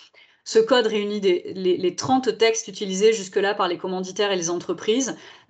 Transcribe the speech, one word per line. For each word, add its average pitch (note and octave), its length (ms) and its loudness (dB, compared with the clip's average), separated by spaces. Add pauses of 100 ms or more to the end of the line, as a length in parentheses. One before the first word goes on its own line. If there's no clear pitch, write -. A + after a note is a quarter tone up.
(440)
Ce - 160 2
code A#3 260 4
réunit G#3 340 -2
des, F#3 360 0
les, F#3 220 0
les F3+ 180 -2
trente B3+ 420 0
textes A3 300 2
utilisés G3 440 2
jusque-là G3 440 -2
par G3+ 120 0
les F3 120 -4
commanditaires F#3 520 -4
et F#3+ 40 0
les E3+ 160 -4
entreprises, F#3+ 640 -2 (320)